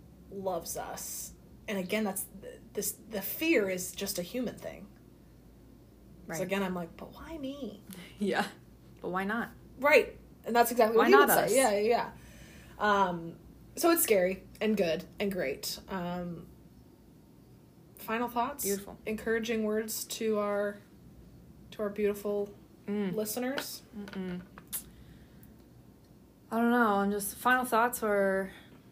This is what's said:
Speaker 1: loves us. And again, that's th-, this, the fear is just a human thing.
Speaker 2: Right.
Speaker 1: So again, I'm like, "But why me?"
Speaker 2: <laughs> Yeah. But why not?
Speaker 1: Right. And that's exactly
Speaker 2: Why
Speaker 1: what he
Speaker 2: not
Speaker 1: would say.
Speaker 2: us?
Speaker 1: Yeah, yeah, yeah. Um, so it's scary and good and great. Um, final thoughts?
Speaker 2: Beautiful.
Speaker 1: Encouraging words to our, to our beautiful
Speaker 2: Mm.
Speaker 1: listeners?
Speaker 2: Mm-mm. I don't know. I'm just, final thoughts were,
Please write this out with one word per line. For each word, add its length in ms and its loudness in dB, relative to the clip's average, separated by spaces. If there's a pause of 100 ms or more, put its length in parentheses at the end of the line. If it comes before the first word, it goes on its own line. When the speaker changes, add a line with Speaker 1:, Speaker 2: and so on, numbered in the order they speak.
(320)
Speaker 1:
loves 460 -6
us. 540 -10 (360)
And 100 -4
again, 260 -2
that's 220 -4 (160)
th-, 120 -14 (200)
this, 220 -4 (160)
the 100 -6
fear 480 0
is 220 -4
just 280 -6
a 40 -2
human 320 -6
thing. 320 -14 (1400)
Speaker 2:
Right. 100 -8
Speaker 1:
So 60 -2
again, 200 -2
I'm 100 -2
like, 240 -8
"But 160 -14
why 240 -12
me?" 440 -10 (200)
Speaker 2:
<laughs> 180 -16
Yeah. 260 0 (560)
But 80 -8
why 160 -2
not? 240 -4 (300)
Speaker 1:
Right. 380 6 (280)
And 100 -2
that's 160 6
exactly 260 4
Speaker 2:
Why 60 8
Speaker 1:
what 40 4
he 60 8
Speaker 2:
not 140 10
Speaker 1:
would 80 6
say. 100 4
Speaker 2:
us? 80 2
Speaker 1:
Yeah, 260 6
yeah, 300 2 (680)
yeah. 280 4
Um, 260 -6 (420)
so 160 4
it's 120 4
scary 400 2 (160)
and 160 2
good 280 0 (160)
and 120 -2
great. 460 -6 (120)
Um, 580 -6 (1500)
final 280 -4
thoughts? 380 -4
Speaker 2:
Beautiful. 400 -4
Speaker 1:
Encouraging 580 -2
words 420 -2
to 340 -2
our, 380 -2 (920)
to 120 -10
our 60 -2
beautiful 600 -2 (380)
Speaker 2:
Mm. 280 -2
Speaker 1:
listeners? 640 -6 (160)
Speaker 2:
Mm-mm. 440 -8 (2000)
I 60 -2
don't 140 4
know. 240 4
I'm 160 2
just, 260 -4
final 280 4
thoughts 360 2
were, 500 2 (400)